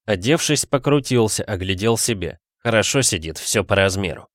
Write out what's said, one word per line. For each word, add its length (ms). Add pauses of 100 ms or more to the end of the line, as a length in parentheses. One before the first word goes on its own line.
Одевшись, 600
покрутился, 760
оглядел 540
себя. 420 (180)
Хорошо 440
сидит, 360
все 260
по 120
размеру. 600